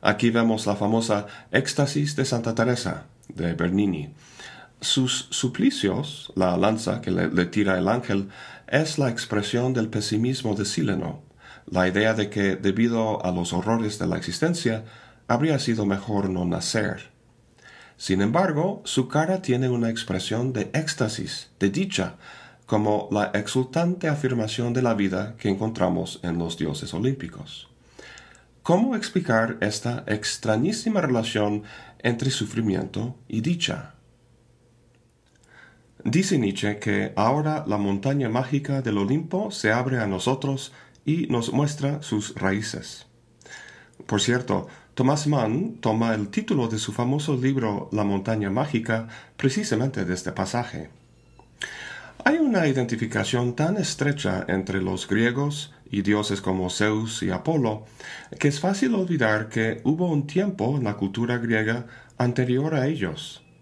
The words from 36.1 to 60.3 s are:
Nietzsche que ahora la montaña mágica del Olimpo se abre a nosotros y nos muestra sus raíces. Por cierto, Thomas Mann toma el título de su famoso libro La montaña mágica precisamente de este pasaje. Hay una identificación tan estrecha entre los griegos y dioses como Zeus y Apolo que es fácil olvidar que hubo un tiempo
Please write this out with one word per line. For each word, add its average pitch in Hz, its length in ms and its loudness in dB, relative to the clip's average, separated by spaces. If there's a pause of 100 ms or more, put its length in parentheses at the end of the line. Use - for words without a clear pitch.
Nietzsche 104 400 0
que 101 380 0
ahora 147 500 2
la 104 120 0
montaña 113 500 0
mágica 135 520 0
del 110 180 0
Olimpo 160 520 0
se 110 220 0
abre 127 260 0
a 110 80 0
nosotros 131 640 -2 (320)
y 160 220 0
nos 117 260 0
muestra 147 500 0
sus - 340 -4
raíces. - 720 -4 (1000)
Por 104 140 2
cierto, 120 480 0 (260)
Thomas 147 340 2
Mann 151 520 0
toma 113 340 2
el 104 140 -2
título 156 380 0
de 113 120 -2
su 101 140 -4
famoso 139 440 0
libro 123 560 0
La 104 120 0
montaña 101 460 0
mágica 113 580 0 (280)
precisamente 127 680 0
de 87 80 -2
este - 200 -4
pasaje. 98 580 -4 (1300)
Hay 302 140 6
una 220 280 4
identificación 120 880 0
tan 175 220 2
estrecha 143 720 -2
entre 95 340 0
los 92 240 -4
griegos 127 640 0 (160)
y 101 140 -2
dioses 104 380 2
como 92 280 0
Zeus 107 540 0
y 92 80 0
Apolo 117 560 0 (540)
que 147 80 4
es 143 100 0
fácil 202 380 2
olvidar 117 520 2
que 113 360 0
hubo 165 260 2
un 147 160 0
tiempo 147 500 0